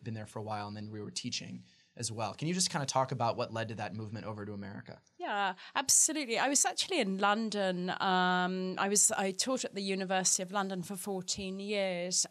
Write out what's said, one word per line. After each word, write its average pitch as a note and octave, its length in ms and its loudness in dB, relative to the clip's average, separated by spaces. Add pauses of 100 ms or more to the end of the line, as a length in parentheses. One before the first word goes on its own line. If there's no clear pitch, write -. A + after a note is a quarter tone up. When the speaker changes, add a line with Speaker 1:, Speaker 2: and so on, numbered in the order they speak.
Speaker 1:
been A2+ 100 -4
there G#2+ 120 -8
for - 120 -10
a A2 40 -8
while, G#2 260 -4
and G#2 80 -8
then G#2 120 -10
we G#2+ 120 -8
were G2+ 100 -8
teaching A#2+ 540 -8 (320)
as A#2+ 140 -6
well. G#2+ 240 -4
Can D3 140 -4
you F3+ 60 0
just F#3 160 2
kind D#3 120 -2
of C3 60 -4
talk D#3+ 240 2
about A#2 240 0
what A2+ 160 -2
led A2 160 -2
to G#2+ 80 -8
that G2+ 180 -6
movement G#2+ 320 -8
over G#2 180 -8
to G#2 80 -8
America? G2 460 -12 (180)
Speaker 2:
Yeah, G3+ 360 -2 (240)
absolutely. C#4 640 4
I C4 80 4
was C#4+ 160 4
actually - 340 0
in F#3+ 200 2
London. G3+ 720 2 (100)
Um, F#3 800 4
I G3 100 2
was, G3+ 240 6
I F#3+ 180 0
taught B3 340 0
at - 120 -6
the G3+ 40 -4
University F#3+ 640 0
of F3+ 80 -8
London F#3+ 320 -2
for G3 140 -8
fourteen F#3+ 640 -4
years, F#3+ 720 0